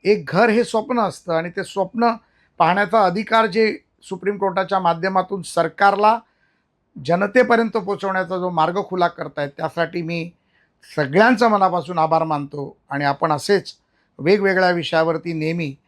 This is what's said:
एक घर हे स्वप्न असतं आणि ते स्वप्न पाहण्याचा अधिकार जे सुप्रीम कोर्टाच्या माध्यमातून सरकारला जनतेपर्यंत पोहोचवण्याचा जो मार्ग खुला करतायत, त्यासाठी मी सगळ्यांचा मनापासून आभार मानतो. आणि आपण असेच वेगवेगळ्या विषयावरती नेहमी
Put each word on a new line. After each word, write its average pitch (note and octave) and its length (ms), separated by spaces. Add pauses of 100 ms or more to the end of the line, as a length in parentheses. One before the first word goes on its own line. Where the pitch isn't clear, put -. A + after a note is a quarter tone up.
एक F#3 220
घर G#3 220
हे A3+ 160
स्वप्न A#3 360
असतं F3 340
आणि E3 160
ते F#3 140
स्वप्न A3+ 480 (460)
पाहण्याचा G3 460
अधिकार A3 420
जे G#3+ 320 (240)
सुप्रीम F#3+ 340
कोर्टाच्या F#3+ 420
माध्यमातून F#3 640
सरकारला G3+ 760 (880)
जनतेपर्यंत G#3+ 640
पोहोचवण्याचा F#3+ 680
जो F3+ 120
मार्ग E3+ 380
खुला F3+ 200
करतायत, D3 480
त्यासाठी E3 460
मी E3 280 (640)
सगळ्यांचा G#3 520
मनापासून F3+ 500
आभार D#3+ 260
मानतो. C#3+ 520 (140)
आणि C#3+ 140
आपण C#3+ 280
असेच F3 420 (440)
वेगवेगळ्या F#3 520
विषयावरती E3 640
नेहमी D#3 420 (140)